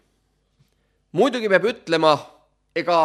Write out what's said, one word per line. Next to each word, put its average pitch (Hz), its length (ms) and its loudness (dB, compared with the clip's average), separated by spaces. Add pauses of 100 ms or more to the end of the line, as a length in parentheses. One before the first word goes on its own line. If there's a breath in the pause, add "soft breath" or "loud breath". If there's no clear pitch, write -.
(1160)
Muidugi 226 320 0
peab 185 200 2
ütlema, 160 440 0 (640)
ega 170 280 -2